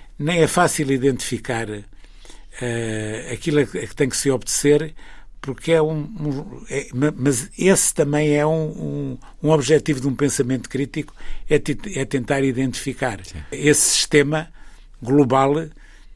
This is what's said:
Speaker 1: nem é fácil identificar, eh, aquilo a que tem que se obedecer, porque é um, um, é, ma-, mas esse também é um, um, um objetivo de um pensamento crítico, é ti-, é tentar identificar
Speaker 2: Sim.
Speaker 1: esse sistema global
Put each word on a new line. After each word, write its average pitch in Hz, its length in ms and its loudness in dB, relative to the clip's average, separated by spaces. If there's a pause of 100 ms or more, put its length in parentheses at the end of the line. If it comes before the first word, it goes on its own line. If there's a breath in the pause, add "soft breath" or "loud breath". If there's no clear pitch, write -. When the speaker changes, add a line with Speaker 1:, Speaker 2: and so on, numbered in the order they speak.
(180 soft breath)
Speaker 1:
nem 165 240 0
é 151 60 6
fácil 156 440 2
identificar, 120 760 -2 (960 soft breath)
eh, 113 720 -6
aquilo 147 260 0
a 135 60 4
que - 300 -2
tem 139 140 4
que - 80 -4
se - 120 0
obedecer, 147 640 2 (460 soft breath)
porque 139 320 -6
é 160 100 6
um, 156 200 0
um, 147 680 -8
é, 135 240 -6
ma-, 143 220 0
mas 127 420 -2
esse 185 360 2
também 147 420 2
é 147 100 2
um, 151 720 -4 (240 soft breath)
um, 147 60 -2
um - 20 4
objetivo 147 520 4
de 135 60 -2
um 131 80 0
pensamento 131 540 0
crítico, 139 460 -6 (340 loud breath)
é 151 80 4
ti-, 143 220 -4 (180)
é 135 80 -2
tentar 139 380 -2
identificar 127 840 -4
Speaker 2:
Sim. - 140 -14 (120)
Speaker 1:
esse 147 300 4
sistema 151 680 2 (520 soft breath)
global 135 520 4 (640 soft breath)